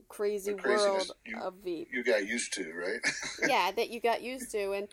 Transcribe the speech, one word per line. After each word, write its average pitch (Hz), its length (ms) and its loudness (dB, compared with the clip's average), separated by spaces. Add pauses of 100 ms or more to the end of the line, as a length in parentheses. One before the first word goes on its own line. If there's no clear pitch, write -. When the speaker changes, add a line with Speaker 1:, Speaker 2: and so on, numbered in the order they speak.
Speaker 1:
crazy 208 420 -2
Speaker 2:
The 196 60 -2
craziness 208 360 4
Speaker 1:
world 190 180 0 (140)
Speaker 2:
you, 226 140 -8
Speaker 1:
of 185 140 -4 (100)
Veep. 175 300 -4
Speaker 2:
you 123 100 -2
got 107 220 4
used 117 280 -2
to, 92 200 -6
right? 87 320 -2
<laughs> - 420 -2
Speaker 1:
Yeah, 202 240 4
that 226 200 0
you 233 100 -6
got 233 200 2
used 254 300 -6
to. 196 220 0
And, 202 200 -4